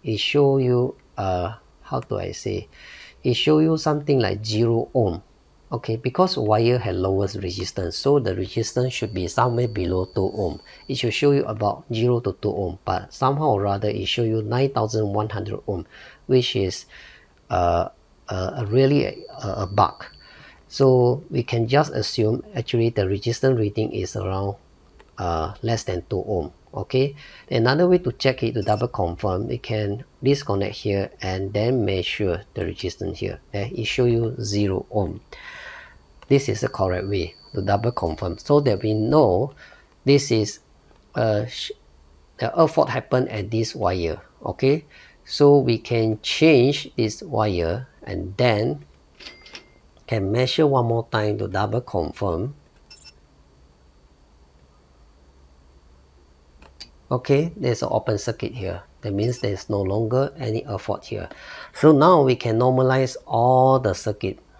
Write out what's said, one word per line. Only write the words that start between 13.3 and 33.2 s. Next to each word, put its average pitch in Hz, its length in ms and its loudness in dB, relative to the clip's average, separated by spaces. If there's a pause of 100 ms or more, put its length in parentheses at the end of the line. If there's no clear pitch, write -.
or 98 80 0
rather 101 280 -2
it 101 180 -4
show - 160 -2
you 110 200 0
nine 127 260 0
thousand 110 420 -2
one 107 180 -2
hundred 101 380 -8
ohm, 92 200 -6 (400)
which 127 280 2
is, 98 300 -4 (640)
uh, 87 400 2 (400)
a, 98 60 -6
a 95 320 -6
really 135 380 4
a, 50 100 -4 (260)
a 98 260 -4
bug. 101 380 0 (600)
So 127 640 4
we 131 100 -2
can 117 260 -2
just 147 260 2
assume 113 500 0 (120)
actually 117 340 0
the 98 200 0
resistance 117 500 0
reading 107 320 -2
is 98 240 -6
around, 98 400 -4 (600)
uh, 85 460 -4
less 113 200 -2
than 90 260 -6
two 95 180 -4
ohm. 90 260 -4 (200)
Okay, 139 420 -2 (340)
another 131 380 2
way 180 120 4
to 127 120 -6
check - 320 -2
it, 113 100 -2
to 117 80 -4
double 107 280 0
confirm, 92 580 -4
we 117 100 -6
can 107 460 -4 (180)
disconnect 123 540 0
here 98 340 -2 (120)
and 95 320 -4
then 113 320 0
measure 95 580 -2 (100)
the 92 120 -6
resistance 90 540 -8
here. 90 200 -6 (140)